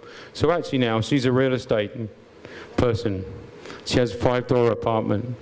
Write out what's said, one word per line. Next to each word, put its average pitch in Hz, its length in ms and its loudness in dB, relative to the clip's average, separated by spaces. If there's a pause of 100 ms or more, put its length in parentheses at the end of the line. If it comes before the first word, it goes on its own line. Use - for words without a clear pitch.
(340)
So 151 180 4
actually 151 280 0
now 113 220 2
she's 135 240 0
a 131 60 4
real 131 220 4
estate 110 380 0 (880)
person. 110 480 0 (600)
She - 140 0
has 120 140 2
a - 40 -8
five-door 123 540 2
apartment. 110 720 0